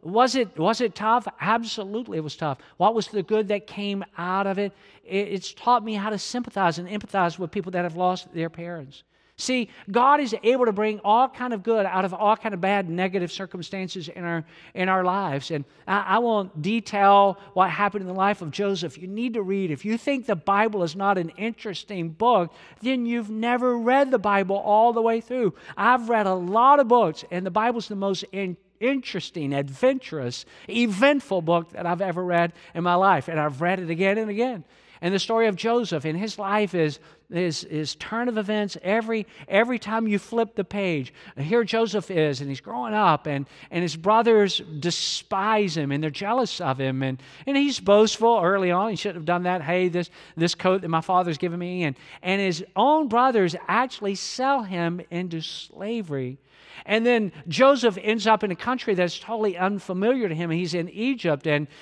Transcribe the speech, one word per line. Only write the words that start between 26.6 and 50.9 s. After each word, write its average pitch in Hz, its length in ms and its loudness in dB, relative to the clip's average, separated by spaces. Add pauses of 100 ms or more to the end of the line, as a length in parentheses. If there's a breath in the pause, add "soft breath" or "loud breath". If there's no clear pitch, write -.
of 226 80 2
books, 220 420 4
and 180 140 -4
the 190 40 -4
Bible's 226 380 -2
the 208 80 -8
most 196 280 -2 (100)
in-, 190 240 -6 (240)
interesting, 202 720 -4
adventurous, 143 880 -2 (240 loud breath)
eventful 226 760 2
book 165 260 0
that - 160 -8
I've 175 160 -2
ever 180 240 -4
read 170 260 2 (240 loud breath)
in 170 80 -4
my 175 120 2
life. 180 340 4
And 160 100 -2
I've 147 220 -2
read 180 180 0
it 170 100 -8
again 190 280 0
and 220 120 -4
again. 214 360 -4 (360 soft breath)
And 180 140 -2
the 190 40 2
story 226 280 2
of 202 80 0
Joseph 202 480 -2
and 156 160 -4
his 208 180 -6
life 202 380 0
is, 156 240 0 (300 soft breath)
is, 175 340 -2
is 151 320 -6
turn 240 320 -6
of 226 100 -2
events 208 460 -2
every, 220 440 -2 (200 loud breath)
every 233 320 2
time 220 300 -2
you 202 100 2
flip 226 360 -2
the 196 100 -2
page. 180 480 -4 (240 loud breath)
And 139 80 -4
here 226 180 2
Joseph 214 480 -2
is, 151 300 0
and 139 80 -8
he's 135 100 -8
growing 233 340 -8
up, 190 320 2
and, 139 220 -4 (240 loud breath)
and 170 100 -2
his 160 140 -2
brothers 208 640 4 (180)
despise 196 960 -2
him, 139 160 -2
and 147 100 -2
they're 156 60 -2
jealous 208 500 -2
of 135 220 -2
him. 131 200 -2
And, 131 220 -4 (240 loud breath)
and 277 80 -2
he's 277 240 0
boastful 214 640 4
early 185 280 2
on. 190 180 0
He 185 80 -6
shouldn't 190 220 -6
have 156 60 -10
done 175 180 0
that. 180 180 -2
"Hey, 180 260 0
this, 175 220 -2 (260 loud breath)
this 170 180 0
coat 185 280 2
that 170 80 -6
my 165 100 2